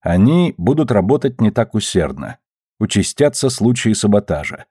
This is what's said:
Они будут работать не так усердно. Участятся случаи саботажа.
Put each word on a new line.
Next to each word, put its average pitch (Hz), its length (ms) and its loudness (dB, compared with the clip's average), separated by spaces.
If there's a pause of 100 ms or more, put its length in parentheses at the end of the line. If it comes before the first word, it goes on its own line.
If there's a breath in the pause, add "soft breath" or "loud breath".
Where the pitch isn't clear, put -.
Они 127 560 2
будут 123 340 0
работать 123 500 0
не 110 80 2
так 110 240 -2
усердно. 76 640 -4 (420)
Участятся 127 720 0
случаи 117 440 0
саботажа. 101 760 -2